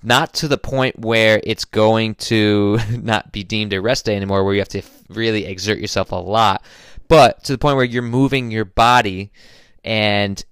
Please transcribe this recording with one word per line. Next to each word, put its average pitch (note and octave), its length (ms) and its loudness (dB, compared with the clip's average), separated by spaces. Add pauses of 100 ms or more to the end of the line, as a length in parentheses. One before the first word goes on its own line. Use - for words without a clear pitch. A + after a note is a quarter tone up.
not B2+ 320 2
to D#3 140 -4
the C#3+ 80 0
point C3 420 -4
where A2 460 4
it's - 180 -4
going A2 520 0
to G#2 640 2 (100)
<laughs> A2+ 120 -4
not G#2+ 300 -4
be G#2 120 -10
deemed G#2+ 280 -6
a F#2+ 100 -4
rest A#2 240 -2
day G#2+ 120 -2
anymore, G2 260 0
where G2 100 0
you G2 60 0
have F#2+ 100 -4
to G2+ 100 -8
f-, - 280 -20
really A2 380 -4
exert F#2+ 340 -4
yourself G2 320 -4
a G2 40 -6
lot, G2 480 0 (480)
but C#3+ 320 6
to - 80 -8
the C3 60 -4
point C#3+ 180 0
where C3 80 2
you're B2 180 -2
moving B2 500 -2
your A2 120 -4
body G#2 680 0 (520)
and G#2 680 -2